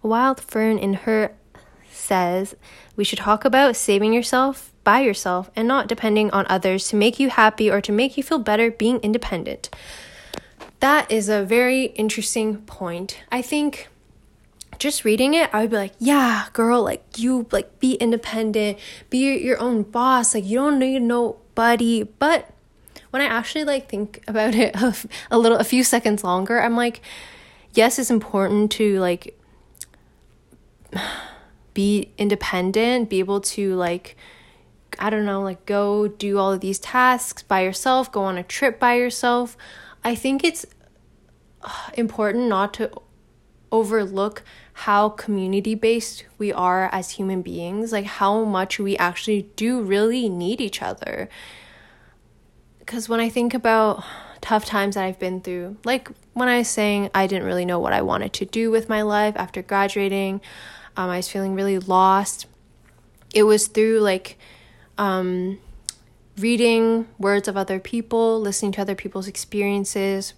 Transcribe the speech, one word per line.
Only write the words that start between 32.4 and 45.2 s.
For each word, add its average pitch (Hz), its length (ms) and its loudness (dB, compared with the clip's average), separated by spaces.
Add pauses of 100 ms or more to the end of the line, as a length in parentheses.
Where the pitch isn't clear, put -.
be 190 100 0
able 196 220 0
to, 196 340 -4
like, 175 420 -4 (840)
I 202 100 -2
don't 214 160 0
know, 196 160 -2
like, 190 240 -8
go 202 420 0
do 202 300 -2
all 196 140 4
of 190 80 0
these 196 200 -4
tasks 254 640 0
by 190 180 0
yourself, 254 500 0
go 196 120 -2
on 185 140 -4
a 180 60 -8
trip 240 360 -2
by 240 160 4
yourself. 240 640 0 (460)
I 233 120 -2
think 269 280 -2
it's, 330 220 -2 (500)
<sighs> - 480 -20
uh, - 300 -12
important 226 540 -2
not 202 280 0
to 214 160 -6 (800)
overlook 208 720 -2 (300)
how 208 360 2
community-based 214 1120 -2 (140)